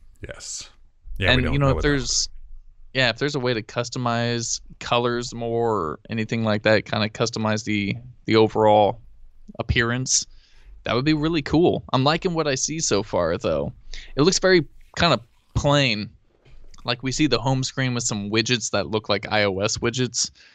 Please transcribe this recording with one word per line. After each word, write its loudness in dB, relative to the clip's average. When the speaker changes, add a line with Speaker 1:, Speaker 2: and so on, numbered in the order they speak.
Speaker 1:
Yes. -14
Yeah, 0
we 4
Speaker 2:
And, 2
Speaker 1:
don't 0
Speaker 2:
you 2
know, 4
Speaker 1:
know 4
Speaker 2:
if 2
Speaker 1:
what -2
that 2
Speaker 2:
there's, -2
yeah, 4
if -2
there's -2
a -2
way 0
to -2
customize -4
colors 0
more -2
or -2
anything -2
like 0
that, 4
kinda -2
customize -2
the, -2
the 2
overall 4
appearance, 0
that -2
would 0
be 4
really 0
cool. 2
I'm 2
liking 0
what -2
I 0
see -4
so 0
far, 0
though. -2
It 0
looks 2
very 4
kinda 2
plain. 2
Like, -2
we -4
see 2
the 2
home 0
screen -2
with -2
some -4
widgets 0
that 0
look -4
like -2
I 4
O 0
S 0
widgets. -2